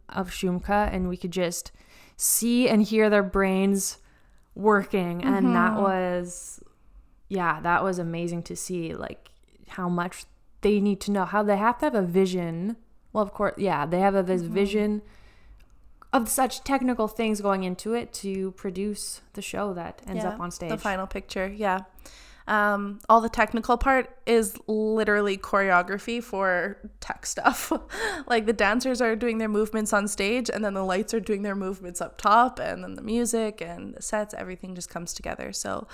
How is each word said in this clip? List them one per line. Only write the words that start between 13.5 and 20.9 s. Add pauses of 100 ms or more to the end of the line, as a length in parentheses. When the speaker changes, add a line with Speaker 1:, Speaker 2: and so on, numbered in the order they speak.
Speaker 1:
yeah,
they
have
a,
this
Speaker 2:
Mm-hmm.
Speaker 1:
vision (1120)
of
such
technical
things
going
into
it
to
produce (120)
the
show
that
ends
Speaker 2:
Yeah,
Speaker 1:
up
on
stage.
Speaker 2:
the
final